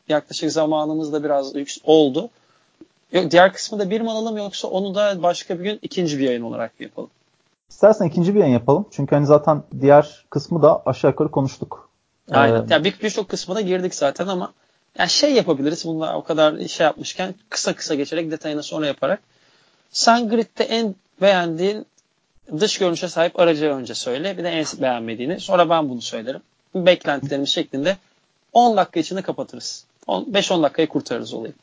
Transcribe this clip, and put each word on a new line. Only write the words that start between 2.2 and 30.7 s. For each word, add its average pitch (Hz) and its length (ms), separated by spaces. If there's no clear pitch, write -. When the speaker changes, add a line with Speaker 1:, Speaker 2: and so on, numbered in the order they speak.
Speaker 1:
Yok, 175 200
diğer 180 220
kısmı - 260
da 196 100
bir 220 120
mi 226 100
alalım 220 260
yoksa 202 300
onu 190 280
da 202 280
başka 175 360
bir 175 40
gün 208 180
ikinci 151 380
bir 135 40
yayın 123 180
olarak 117 380
mı 120 60
yapalım? - 240
Speaker 2:
İstersen 208 360
ikinci 175 300
bir 214 40
yayın 147 140
yapalım. 139 380
Çünkü 143 240
hani 147 100
zaten 147 380
diğer 143 480
kısmı 156 320
da 147 240
aşağı 131 260
yukarı 151 200
konuştuk. - 580
Speaker 1:
Aynen. 135 300
Speaker 2:
Ee, 113 120
Speaker 1:
Ya 156 100
bir, 196 200
birçok 208 260
kısmına 190 320
girdik 180 340
zaten 151 320
ama 180 260
ya 185 80
şey 285 260
yapabiliriz. 160 520
Bununla 160 320
o 147 60
kadar 156 440
şey - 180
yapmışken 185 500
kısa - 260
kısa - 200
geçerek 156 360
detayını 151 320
sonra 156 240
yaparak. 143 320
Sen 233 380
gridde 226 340
en 220 320
beğendiğin 185 640
dış 208 180
görünüşe 180 300
sahip 170 320
aracı 160 300
önce 127 240
söyle. 151 440
Bir 180 60
de 175 60
en 160 160
beğenmediğini. 123 580
Sonra 175 300
ben 160 200
bunu 120 120
söylerim. 120 400
Beklentilerimiz 143 720
şeklinde 156 480
on 233 240
dakika 175 220
içinde 180 220
kapatırız. - 640
On, - 260
beş 196 180
on 175 120
dakikayı 151 260